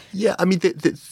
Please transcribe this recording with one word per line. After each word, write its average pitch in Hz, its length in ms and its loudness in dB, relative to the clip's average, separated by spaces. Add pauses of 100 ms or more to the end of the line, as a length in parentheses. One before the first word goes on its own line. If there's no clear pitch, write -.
(140)
Yeah, 202 260 0
I 175 60 0
mean, 185 140 2
the, 180 120 2
the, 147 280 -2 (120)